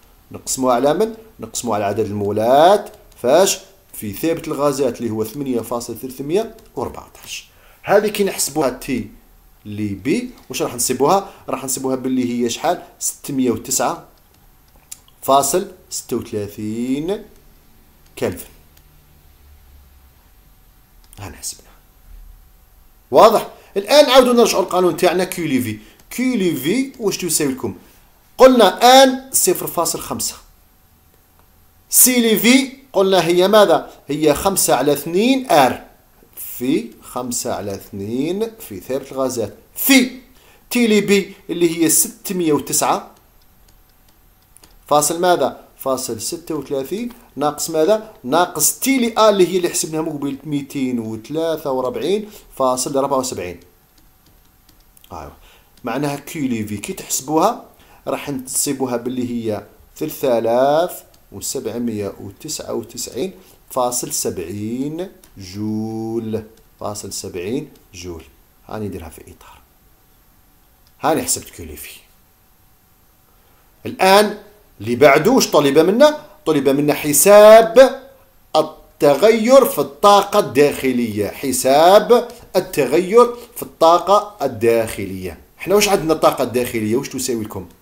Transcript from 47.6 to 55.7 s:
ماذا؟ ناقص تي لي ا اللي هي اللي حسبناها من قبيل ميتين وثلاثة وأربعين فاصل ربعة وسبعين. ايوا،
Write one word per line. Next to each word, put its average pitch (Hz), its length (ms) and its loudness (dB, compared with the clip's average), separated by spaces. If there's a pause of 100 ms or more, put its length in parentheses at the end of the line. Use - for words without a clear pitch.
ماذا؟ 165 420 0 (120)
ناقص 160 540 0
تي 269 200 0
لي 233 200 -2
ا 214 120 6
اللي 190 180 4
هي 185 80 -2
اللي 175 120 -2
حسبناها 160 340 -6
من 165 100 -6
قبيل 139 320 -8
ميتين 139 540 -4
وثلاثة 147 720 -6
وأربعين 131 600 -4 (260)
فاصل 131 400 0
ربعة 135 220 0
وسبعين. 98 420 -8 (1500)
ايوا، 76 180 -16 (540)